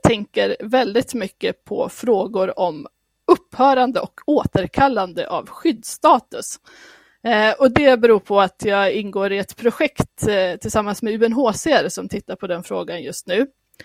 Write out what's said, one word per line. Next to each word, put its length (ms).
tänker 580
väldigt 540
mycket 500
på 240
frågor 680
om 280
upphörande 760
och 260
återkallande 1040
av 200
skyddsstatus. 1080
Eh, 360
och 120
det 300
beror 180
på 220
att 240
jag 280
ingår 400
i 60
ett 180
projekt, 720
eh, 320
tillsammans 420
med 100
U 120
N 80
H 200
C 200
R 160
som 200
tittar 280
på 100
den 160
frågan 400
just 240
nu. 200